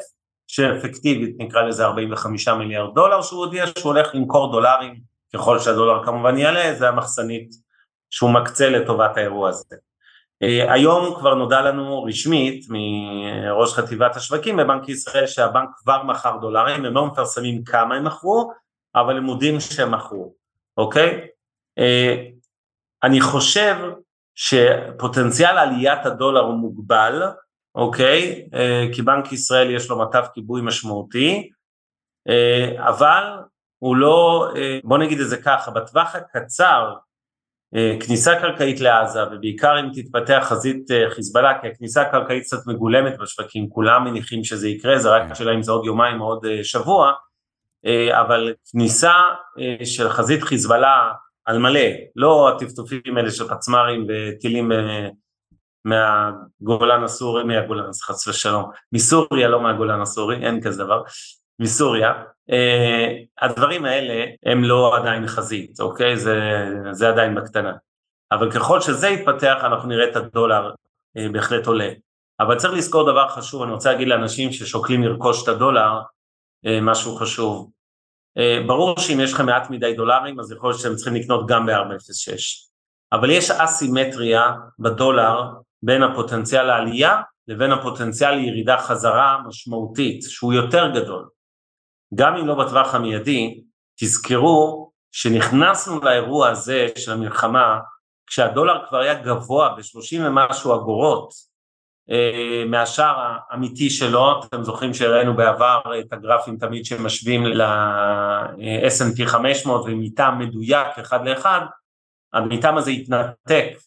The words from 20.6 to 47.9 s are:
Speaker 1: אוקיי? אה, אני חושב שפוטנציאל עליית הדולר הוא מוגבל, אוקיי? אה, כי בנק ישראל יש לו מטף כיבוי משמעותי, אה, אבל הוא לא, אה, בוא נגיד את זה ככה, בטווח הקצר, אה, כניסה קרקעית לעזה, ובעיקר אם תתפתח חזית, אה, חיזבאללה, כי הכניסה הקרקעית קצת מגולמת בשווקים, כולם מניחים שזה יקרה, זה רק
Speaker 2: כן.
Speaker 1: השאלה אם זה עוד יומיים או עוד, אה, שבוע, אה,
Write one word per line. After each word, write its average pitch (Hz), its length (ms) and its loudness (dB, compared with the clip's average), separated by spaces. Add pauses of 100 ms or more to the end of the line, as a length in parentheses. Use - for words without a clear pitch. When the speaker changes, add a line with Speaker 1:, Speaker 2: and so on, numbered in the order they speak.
Speaker 1:
אוקיי? - 500 2 (520)
אה, 123 360 2 (880)
אני 131 180 6
חושב 185 540 2 (600)
שפוטנציאל 127 1200 2
עליית 139 480 2
הדולר 131 360 2
הוא 117 120 0
מוגבל, 113 680 0 (540)
אוקיי? 131 800 0
אה, 123 400 0
כי 123 80 -6
בנק 135 300 0
ישראל 127 400 2
יש 120 180 -4
לו 120 100 -2
מטף 120 340 0
כיבוי 117 280 -6
משמעותי, 113 880 -4 (800)
אה, 120 600 2
אבל 151 340 4 (560)
הוא 127 160 0
לא, 165 600 6
אה, 135 280 -4
בוא 123 140 2
נגיד 151 220 0
את 127 100 -2
זה 120 80 -4
ככה, 131 340 0
בטווח 156 440 -2
הקצר, 120 800 0 (800)
אה, 110 300 0
כניסה 143 300 2
קרקעית 156 440 -2
לעזה, 113 440 2
ובעיקר 107 560 0
אם 135 140 -6
תתפתח 131 500 0
חזית, 131 480 -4
אה, 117 180 4
חיזבאללה, 120 520 0
כי 117 60 -10
הכניסה 117 340 -2
הקרקעית 127 420 -2
קצת 123 240 -8
מגולמת 120 500 0
בשווקים, 104 520 -10
כולם 117 360 4
מניחים 113 380 -6
שזה 107 260 -4
יקרה, 117 280 2
זה 113 120 2
רק 110 120 6
Speaker 2:
כן. - 100 -8
Speaker 1:
השאלה 113 220 -2
אם 110 100 -2
זה 113 80 -2
עוד 113 140 0
יומיים 113 360 0
או 107 40 -6
עוד, 110 200 -4
אה, 107 180 -4
שבוע, 139 480 2 (760)
אה, 117 360 2